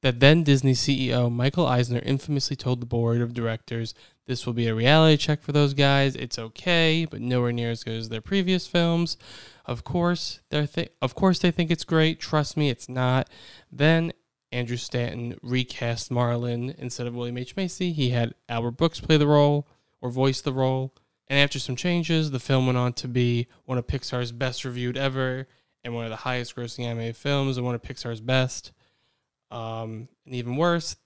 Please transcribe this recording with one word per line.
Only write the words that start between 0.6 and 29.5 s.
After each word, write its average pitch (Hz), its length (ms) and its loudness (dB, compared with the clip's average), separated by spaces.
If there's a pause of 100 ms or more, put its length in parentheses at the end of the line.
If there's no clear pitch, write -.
C 131 340 0
E 120 40 0
O 123 160 2
Michael 123 380 2
Eisner 123 380 0
infamously 139 500 -2
told 123 260 -4
the 120 60 -10
board 117 340 0
of 120 140 -2
directors, 117 600 -6 (320)
"This 123 200 -6
will 127 60 -4
be 117 160 0
a 110 80 0
reality 151 400 6
check 147 260 -2
for - 80 -10
those 143 240 4
guys. 139 400 4
It's 123 240 -8
okay, 160 680 0
but 104 160 -8
nowhere 123 300 0
near 120 220 -2
as 113 100 -8
good 113 160 -6
as 113 120 -8
their 117 100 -6
previous 185 480 0
films. 170 480 2 (500)
Of 120 160 -6
course, 175 560 -2 (120)
they're 147 160 0
thi-, - 240 -6 (120)
of 139 140 -4
course 185 240 4
they 180 100 4
think 165 220 0
it's 160 100 -2
great. 160 380 2
Trust - 360 -2
me, 147 140 2
it's - 180 -6
not." 127 400 0 (440)
Then 165 400 2 (380)
Andrew 120 260 -4
Stanton 120 680 -6
recast 120 680 -2
Marlin 120 680 0
instead 123 280 -8
of 120 80 -8
William 120 240 -6
H. 123 180 -8
Macy. 180 360 -4
He 139 180 2
had 120 240 0 (140)
Albert 117 240 -4
Brooks 160 280 0
play 160 160 4
the 147 100 6
role 147 420 4 (320)
or 123 100 -6
voice 131 300 0
the 139 120 -4
role. 131 420 0 (340)
And 139 100 2
after 143 200 2
some 127 180 -6
changes, 165 540 0
the 131 100 -4
film 131 260 2
went 127 120 2
on 123 160 0
to - 140 -8
be 120 400 2 (180)
one 127 100 -4
of 120 100 -4
Pixar's 123 460 -4
best 127 320 -6
reviewed 123 320 -4
ever 131 500 -4 (380)
and 120 100 -8
one 117 100 -6
of 113 60 -8
the 110 60 -8
highest 123 400 -6
grossing 120 280 -8
animated 117 320 -6
films 139 420 -2
and 123 80 -4
one 123 80 -2
of 117 80 -8
Pixar's 117 400 -10
best. 127 500 -2 (800)